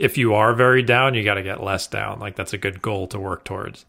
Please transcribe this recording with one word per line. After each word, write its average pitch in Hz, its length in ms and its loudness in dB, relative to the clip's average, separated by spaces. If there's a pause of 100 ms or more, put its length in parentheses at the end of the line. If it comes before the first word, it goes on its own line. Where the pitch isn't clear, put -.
if 127 160 2
you 113 160 4
are 110 200 4
very 127 280 6
down, 123 320 2
you 113 80 0
gotta 98 220 0
get 95 180 -8
less 95 240 -2
down. 104 320 -6
Like, 101 160 -10
that's - 180 -8
a 101 60 -6
good 95 240 -6
goal 98 260 -4
to 101 120 -8
work 95 240 -8
towards. - 440 -10